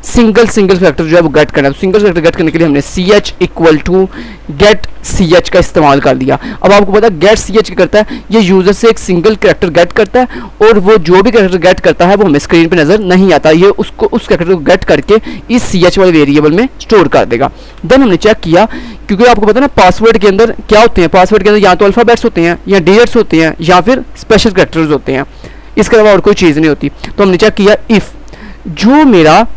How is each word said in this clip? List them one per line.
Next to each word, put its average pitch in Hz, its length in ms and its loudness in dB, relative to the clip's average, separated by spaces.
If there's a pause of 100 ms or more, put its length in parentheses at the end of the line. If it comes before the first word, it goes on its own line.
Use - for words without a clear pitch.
सिंगल, 226 420 2
सिंगल 196 320 0
कैरेक्टर 170 260 0
जो 160 120 0
है 175 60 6
वो 160 60 0
गेट 151 220 0
करना 139 180 0
है। 139 60 -2
तो - 60 -12
सिंगल 196 200 0
कैरेक्टर 180 200 0
गेट 165 160 -2
करने 160 140 -2
के 165 80 -4
लिए 160 80 0
हमने 143 140 0
सी 180 320 -4
एच 208 200 0 (100)
equal 165 440 0
to 190 200 0 (540)
get 208 260 2 (180)
सी - 200 -2 (120)
एच - 120 -2
का 185 100 0
इस्तेमाल 147 420 0
कर 135 160 0
लिया। 131 220 -4 (240)
अब 190 100 2
आपको 196 200 2
पता 214 140 2
है 175 140 -2
get 208 180 2
सी 202 200 -4
एच 214 80 0
क्या 180 100 -12
करता 185 220 0
है, 214 320 -4
ये 220 100 2
यूज़र 190 320 2
से 226 180 0
एक 220 80 -2
सिंगल 175 380 -2
कैरेक्टर 180 340 -2
गेट 170 220 0
करता 220 280 0
है 247 220 -6 (200)
और 214 160 4
वो 208 200 2
जो 175 240 2
भी 233 80 2
कैरेक्टर 190 280 0
गेट 180 220 0
करता 175 260 0
है 196 100 2
वो 202 80 0
हमें 147 140 0
स्क्रीन 165 300 0
पे 180 80 -2
नज़र 170 240 0
नहीं 185 320 0
आता, 156 180 0
ये 175 180 4
उसको, - 380 -4
उस - 220 -6
कैरेक्टर 175 260 0
को 170 60 -4
गेट 180 240 -2
करके 196 360 0 (300)
इस 233 120 0
सी 180 220 0
एच 180 140 2
वाले 185 140 2
वेरिएबल 147 400 2
में 226 160 0 (120)
स्टोर 180 280 2
कर 127 160 0
देगा। 120 260 -4 (360)
Then 185 140 2
हमने 208 160 2
चेक 214 260 0
किया, 175 220 2 (440)
क्योंकि 202 160 0
आपको 226 220 2
पता 214 140 2
है 285 60 0
ना 240 160 -2
पासवर्ड 220 360 2
के 208 100 2
अंदर 220 260 0 (140)
क्या 214 120 4
होते 226 200 2
हैं, 165 100 0
पासवर्ड 190 320 2
के 196 60 0
अंदर 208 160 2
या 185 100 2
तो 202 100 0
अल्फ़ाबेट्स 233 400 0
होते 220 160 -2
हैं 170 180 -2 (100)
या 196 120 2
डिजिट्स 208 360 2
होते 170 260 0
हैं 160 180 -2
या 180 200 2
फिर 247 240 -2 (140)
स्पेशल 214 320 0
कैरेक्टर्स 165 400 -2
होते 135 220 -4
हैं, 135 120 -4 (540)
इसके 220 180 0
अलावा 214 160 4
और 190 80 2
कोई 202 140 2
चीज़ 156 240 0
नहीं 160 100 0
होती। 139 220 -4 (260)
तो 202 60 -2
हमने 190 140 0
चेक 214 180 0
किया 202 220 2 (160)
if 202 100 -2 (640)
जो 247 380 0
मेरा 180 420 4 (100)